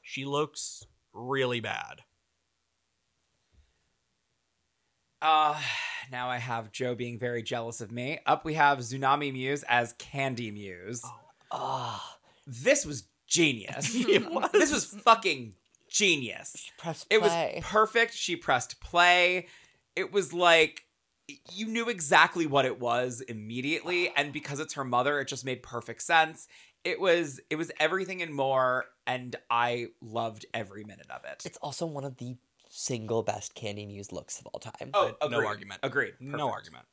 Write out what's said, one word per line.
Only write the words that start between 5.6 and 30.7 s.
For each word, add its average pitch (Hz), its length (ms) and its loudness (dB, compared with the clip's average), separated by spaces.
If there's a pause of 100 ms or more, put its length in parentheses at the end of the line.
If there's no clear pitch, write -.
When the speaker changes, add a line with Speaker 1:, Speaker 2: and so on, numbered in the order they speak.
Speaker 2:
now 123 180 -4
I 123 80 -2
have 117 340 -4
Joe 123 240 -2
being 120 220 -8
very 120 240 -4
jealous 117 400 -6
of 104 100 -10
me. 123 340 -6
Up 151 200 2
we 156 80 -2
have 143 260 4
Tsunami 135 540 0
Muse 131 340 -4
as 120 260 4
Candy 127 580 -4
Muse. 101 520 -10
Speaker 3:
Oh. 120 80 -10 (400)
Ah. 123 680 -6 (280)
Speaker 2:
This 135 400 2
was 143 180 -8 (240)
genius. 147 680 2
Speaker 1:
<laughs> 247 120 0
It - 240 4
was. - 220 0
Speaker 2:
This 330 180 6
was 262 140 0
fucking 185 680 2 (340)
genius. 143 680 0
Speaker 3:
She - 200 -12
pressed - 320 -8
Speaker 2:
It 208 120 6
was 170 100 6
Speaker 3:
play. 170 320 0
Speaker 2:
perfect. 220 500 2
She - 220 -4
pressed - 440 0
play. 175 680 4 (480)
It 175 180 -4
was 175 200 0
like, 165 500 6 (440)
y-, 143 100 -18 (140)
you 202 160 -6
knew 226 220 -2
exactly 165 560 4
what 139 200 4
it 123 140 -2
was 123 420 0
immediately, 131 960 -2
and 147 160 0
because 143 280 -8
it's 151 160 -8
her 143 80 -4
mother, 127 360 2
it 131 80 -4
just 123 160 -8
made 127 200 -6
perfect 117 400 -10
sense. 160 440 2 (360)
It 175 180 -2
was, 170 480 2
it 156 60 0
was 165 240 -6
everything 180 420 0
and 160 120 -6
more, 131 520 2 (220)
and 123 280 -4 (140)
I 120 380 0 (140)
loved 113 520 -6
every 104 300 -8